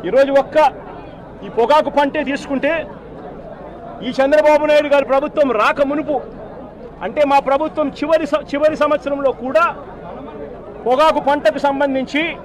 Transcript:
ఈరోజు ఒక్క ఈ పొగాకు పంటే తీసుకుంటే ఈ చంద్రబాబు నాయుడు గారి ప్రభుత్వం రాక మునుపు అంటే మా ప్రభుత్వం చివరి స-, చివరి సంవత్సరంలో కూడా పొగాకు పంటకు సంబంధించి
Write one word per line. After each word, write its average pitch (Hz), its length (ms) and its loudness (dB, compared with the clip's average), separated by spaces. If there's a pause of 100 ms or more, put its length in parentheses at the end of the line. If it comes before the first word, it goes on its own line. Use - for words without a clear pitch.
ఈరోజు 269 240 2 (100)
ఒక్క 277 160 -2 (880)
ఈ 196 120 -12
పొగాకు 277 400 4
పంటే 294 320 0
తీసుకుంటే 277 440 -2 (1300)
ఈ - 100 -4
చంద్రబాబు 302 540 6
నాయుడు 294 220 4
గారి 277 180 4
ప్రభుత్వం 277 400 2 (100)
రాక 294 200 2 (100)
మునుపు 294 260 -2 (880)
అంటే 233 160 -2 (100)
మా 277 80 6 (100)
ప్రభుత్వం 302 380 0 (120)
చివరి 311 320 2
స-, 302 200 0
చివరి 294 320 2
సంవత్సరంలో 285 480 0 (120)
కూడా 311 220 2 (1200)
పొగాకు 285 440 4
పంటకు 285 380 2
సంబంధించి 277 560 0 (220)